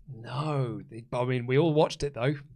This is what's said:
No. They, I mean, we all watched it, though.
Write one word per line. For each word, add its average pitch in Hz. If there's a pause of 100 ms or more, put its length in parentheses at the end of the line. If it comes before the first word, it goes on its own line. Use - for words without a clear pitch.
No. 127 (100)
They, 113
I 123
mean, 127
we 127
all 160
watched 156
it, 143
though. 127 (220)